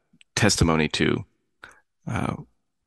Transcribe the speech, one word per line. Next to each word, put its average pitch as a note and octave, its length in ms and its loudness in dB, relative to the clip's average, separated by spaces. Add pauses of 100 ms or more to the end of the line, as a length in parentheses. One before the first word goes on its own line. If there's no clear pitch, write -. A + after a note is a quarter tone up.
(360)
testimony E2 520 2
to, D#2 380 0 (840)
uh, - 280 -4 (520)